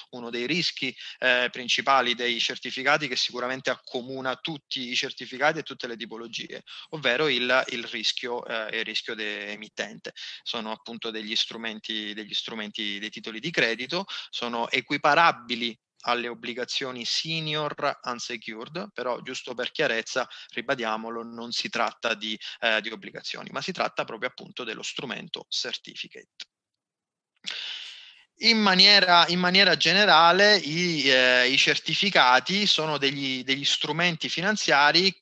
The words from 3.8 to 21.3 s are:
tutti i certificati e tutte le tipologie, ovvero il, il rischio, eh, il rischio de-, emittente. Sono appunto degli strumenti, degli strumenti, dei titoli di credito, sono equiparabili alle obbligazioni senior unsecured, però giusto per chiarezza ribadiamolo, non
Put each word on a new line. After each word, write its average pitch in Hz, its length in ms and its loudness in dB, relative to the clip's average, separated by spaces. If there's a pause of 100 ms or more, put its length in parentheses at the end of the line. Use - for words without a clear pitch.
tutti 139 540 -8
i 131 60 -4
certificati 143 640 -2
e 135 40 -8
tutte 127 240 -10
le 117 80 -8
tipologie, 113 680 -12 (260)
ovvero 156 400 2
il, 127 380 4
il 117 180 -6
rischio, 120 600 -4
eh, 113 340 -6
il 110 40 -2
rischio 113 320 -6
de-, 104 380 -6
emittente. 107 580 -10 (320)
Sono 110 280 -6
appunto 117 400 -10
degli 110 240 -8
strumenti, 110 800 -6
degli 104 200 -10
strumenti, 107 640 -8
dei 104 160 -10
titoli 110 240 -12
di 151 100 -8
credito, 127 560 -2 (240)
sono 117 400 -4
equiparabili 131 1080 2 (280)
alle 120 200 0
obbligazioni 120 800 -6
senior 151 960 -2
unsecured, 117 920 -8
però 123 280 -4
giusto 127 320 -10
per 120 180 -6
chiarezza 120 560 -2 (220)
ribadiamolo, 113 720 -4
non 117 300 -12